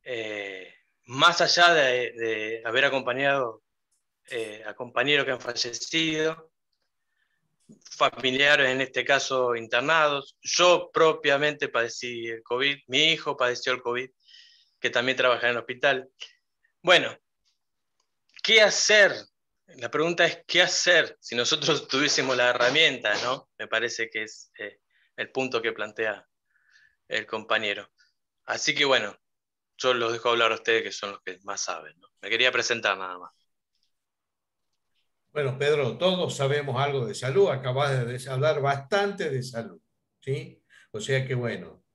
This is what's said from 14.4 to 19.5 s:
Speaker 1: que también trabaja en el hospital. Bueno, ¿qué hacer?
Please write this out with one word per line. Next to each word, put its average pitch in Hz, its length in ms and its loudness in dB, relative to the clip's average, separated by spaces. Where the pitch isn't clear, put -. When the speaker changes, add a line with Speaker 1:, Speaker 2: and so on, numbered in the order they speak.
Speaker 1:
que 120 100 -2
también 127 280 0
trabaja 120 280 2
en 120 60 2
el 117 60 -2
hospital. 127 500 -2
Bueno, 151 340 4
¿qué 214 200 6
hacer? 202 500 4